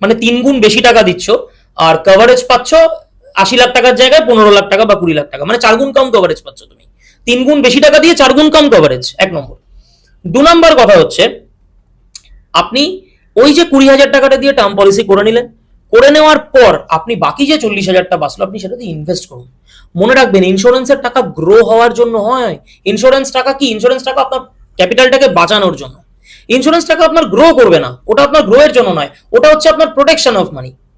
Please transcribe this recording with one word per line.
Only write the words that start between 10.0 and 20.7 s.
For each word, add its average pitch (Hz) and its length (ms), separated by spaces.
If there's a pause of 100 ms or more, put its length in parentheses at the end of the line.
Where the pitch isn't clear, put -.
দু 208 160
নম্বর 330 320
কথা 214 240
হচ্ছে, - 420 (1120)
আপনি 269 560 (280)
ওই 285 180
যে 330 100
কুড়ি 269 240
হাজার 269 240
টাকাটা 269 240
দিয়ে 277 160
টার্ম 202 240
পলিসি 196 260
করে 196 220
নিলেন, 233 240 (420)
করে 254 200
নেওয়ার 302 280
পর 226 400 (100)
আপনি 180 280
বাকি 277 300
যে 302 120
চল্লিশ 202 300
হাজারটা 180 280
বাঁচলো, 160 280
আপনি 190 140
সেটাতে 208 260
ইনভেস্ট 160 420
করুন। 123 220 (480)
মনে 214 180
রাখবেন, 196 300
ইন্স্যুরেন্সের 247 560